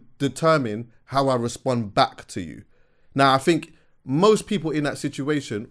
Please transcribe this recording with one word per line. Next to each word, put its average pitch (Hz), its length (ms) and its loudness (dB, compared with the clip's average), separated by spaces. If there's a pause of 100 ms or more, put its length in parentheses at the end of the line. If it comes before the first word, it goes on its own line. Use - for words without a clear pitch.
(180)
determine 135 760 0 (140)
how 135 240 0
I 131 60 2
respond 120 580 -4
back - 340 0
to - 140 -10
you. 76 220 -14 (500)
Now, 135 200 4
I 135 40 6
think 160 360 0 (320)
most 185 420 2
people 160 240 -4
in 147 140 -2
that 120 120 -4
situation, 135 720 -6